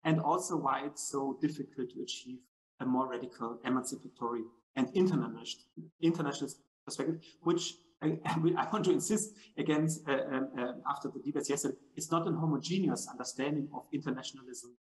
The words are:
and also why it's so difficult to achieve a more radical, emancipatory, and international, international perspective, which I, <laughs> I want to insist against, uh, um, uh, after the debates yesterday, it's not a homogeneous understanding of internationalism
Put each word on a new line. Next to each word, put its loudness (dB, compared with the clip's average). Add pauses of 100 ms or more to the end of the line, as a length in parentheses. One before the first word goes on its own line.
and 6
also 2
why 0
it's -8
so -2
difficult -2
to -10
achieve -10 (420)
a -2
more 4
radical, -6
emancipatory, -2 (340)
and 2
international, 2 (360)
international 0 (340)
perspective, -2 (240)
which 2 (280)
I, 2
<laughs> -18
I 2
want 2
to 6
insist 2 (240)
against, 2
uh, 4 (120)
um, 0 (100)
uh, -2 (160)
after -4
the -8
debates -2
yesterday, 0 (200)
it's -8
not 2
a 0
homogeneous 0
understanding -4
of -10
internationalism -8 (120)